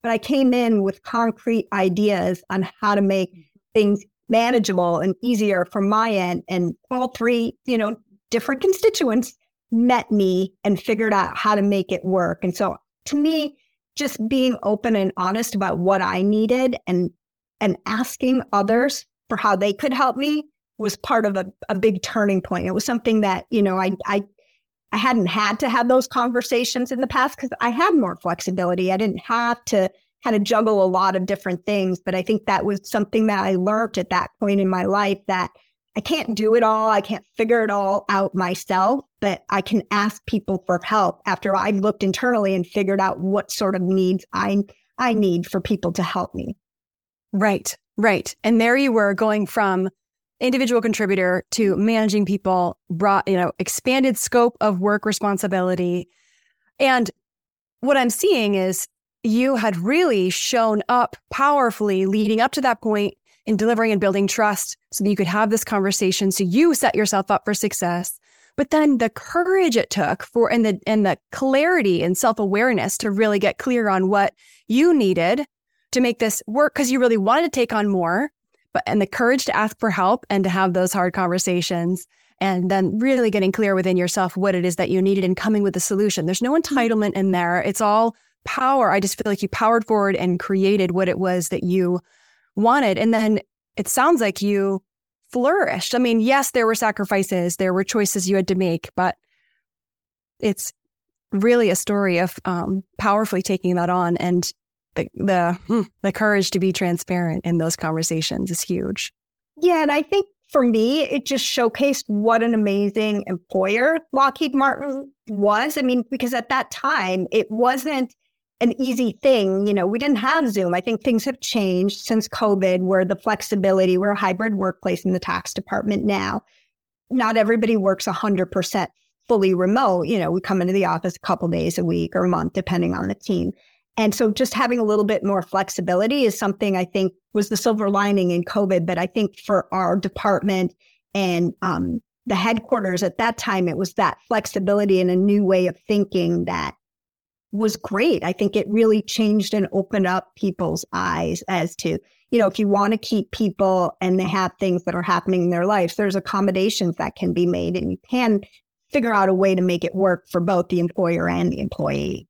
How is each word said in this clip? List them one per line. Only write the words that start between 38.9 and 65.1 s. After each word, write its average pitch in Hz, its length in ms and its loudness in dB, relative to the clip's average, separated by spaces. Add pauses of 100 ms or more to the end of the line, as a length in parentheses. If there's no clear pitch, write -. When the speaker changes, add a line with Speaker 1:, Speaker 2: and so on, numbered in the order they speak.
Speaker 1:
but 202 300 -2
I 196 120 0
can 208 300 0
ask 208 340 -2
people 196 400 -4
for 180 180 0
help 202 420 0
after 196 300 -2
I've 196 200 0
looked 208 280 -2
internally 202 520 0
and 180 100 -2
figured 196 360 -2
out 190 180 -2
what 190 320 -2
sort 190 240 -2
of 185 60 -2
needs 185 500 0
I, 196 280 -2 (380)
I 247 160 0
need 180 320 0
for 190 140 -4
people 175 340 -2
to 185 100 -2
help - 300 -6
me. - 220 -8 (800)
Speaker 2:
Right, 202 420 0 (220)
right. 208 360 0 (100)
And 226 180 4
there 240 160 2
you 277 160 2
were 202 200 2
going 214 320 0
from 190 440 0 (500)
individual 247 420 2
contributor 190 680 0
to 202 240 2
managing 214 500 2
people, 185 520 0 (120)
brought, 196 380 0
you 190 80 2
know, 180 240 0
expanded 254 580 0
scope 240 440 2
of 202 180 0
work 208 260 0
responsibility. 185 1040 -2 (720)
And 254 320 2 (720)
what 277 160 2
I'm 247 120 2
seeing 233 460 2
is 185 320 -2 (380)
you 247 300 2
had 208 220 0
really 220 520 2
shown 220 600 0
up 247 260 0 (160)
powerfully 220 760 0
leading 214 340 2
up 262 120 0
to 294 80 -4
that 247 200 0
point 208 320 0 (320)
in 220 100 0
delivering 220 380 2
and 190 80 0
building 196 260 2
trust 208 480 -2 (160)
so - 120 -4
that 202 60 2
you 202 60 2